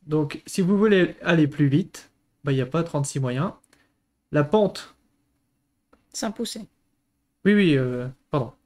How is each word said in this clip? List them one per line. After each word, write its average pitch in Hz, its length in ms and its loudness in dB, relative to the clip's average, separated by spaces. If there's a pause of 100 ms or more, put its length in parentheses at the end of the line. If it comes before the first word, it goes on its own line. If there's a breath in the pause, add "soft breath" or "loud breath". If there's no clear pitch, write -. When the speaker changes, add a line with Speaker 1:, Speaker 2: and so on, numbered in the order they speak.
Speaker 1:
Donc 151 400 -4
si - 160 -4
vous 190 160 2
voulez 196 440 2
aller 165 260 2
plus 143 200 0
vite, - 440 -2 (320)
bah, 143 80 -2
il 139 40 0
n'y 131 60 0
a 123 40 -2
pas 160 180 -2
trente-six 147 360 -4
moyens. 131 320 -4 (800)
La 147 120 2
pente. 202 520 0 (1160)
Speaker 2:
Sans 220 180 -8
pousser. 220 360 -12 (800)
Speaker 1:
Oui, 202 80 6
oui, 180 240 4
euh, 127 300 -4 (220)
pardon. 127 240 -4 (120)